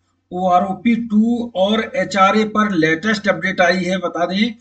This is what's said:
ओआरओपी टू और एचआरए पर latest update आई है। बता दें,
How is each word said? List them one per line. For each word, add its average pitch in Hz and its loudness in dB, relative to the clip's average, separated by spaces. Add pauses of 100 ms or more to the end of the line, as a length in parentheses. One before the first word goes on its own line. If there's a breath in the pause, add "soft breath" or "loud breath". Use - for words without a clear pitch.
(320)
ओआरओपी 185 2
टू 220 0
और 214 0
एचआरए 196 2
पर 208 0
latest 165 0
update 180 -2
आई 180 2
है। 185 -2
बता 175 -4
दें, 208 -2